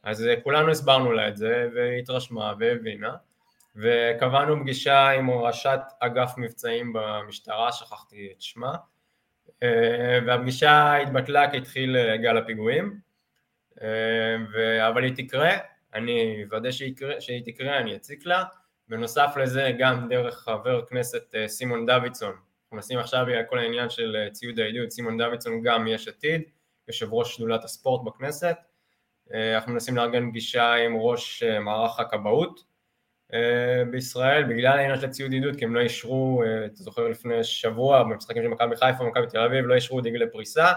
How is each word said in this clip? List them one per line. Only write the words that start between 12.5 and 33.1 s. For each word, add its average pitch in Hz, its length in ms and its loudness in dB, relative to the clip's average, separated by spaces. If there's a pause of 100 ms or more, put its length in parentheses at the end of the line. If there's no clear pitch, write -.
אה, 113 540 0 (160)
ו-, 113 360 2
אבל 123 160 2
היא 127 120 0
תקרה, 135 340 2 (440)
אני 113 500 -2
אוודא 110 260 -4
שהיא 131 220 -8
יקרה, 139 280 -8
שהיא 123 240 -8
תקרה, 135 340 -4
אני 113 180 -4
אציק 147 300 -16
לה. 180 180 2 (440)
בנוסף 117 480 0
לזה, 131 420 0
גם 123 300 2
דרך 120 260 0
חבר 120 520 -4
כנסת, 120 480 -6
אה, 110 140 -4
סימון 120 380 -4
דוידסון, 123 420 0
אנחנו - 480 -16
מנסים 123 220 -6
עכשיו, 127 280 0
בגלל 117 220 -2
כל 123 100 -2
העניין 117 320 -4
של, 113 260 -4
אה, 104 140 -4
ציוד 117 280 -10
העידוד, 113 320 -4
סימון 117 280 -6
דוידסון 117 440 -4
גם 113 260 2
יש 110 200 -4
עתיד, 156 340 -4 (460)
יושב 113 240 -8
ראש 117 240 -2
שדולת 113 280 -4
הספורט 123 400 -4
בכנסת. 147 520 -4 (800)
אה, 110 200 0
אנחנו 110 180 -2
מנסים 120 240 -2
לארגן 120 340 0
פגישה 117 440 2
עם 117 220 2
ראש, 117 460 0
אה, 110 180 2
מערך 110 400 -2
הכבאות, 113 600 0 (720)